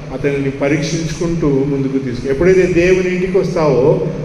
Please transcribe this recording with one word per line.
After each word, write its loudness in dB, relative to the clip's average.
అతనిని -2
పరీక్షించుకుంటూ -2
ముందుకు 0
తీసుకు-, -6
ఎప్పుడైతే 4
దేవుని 2
ఇంటికి 0
వస్తావో 2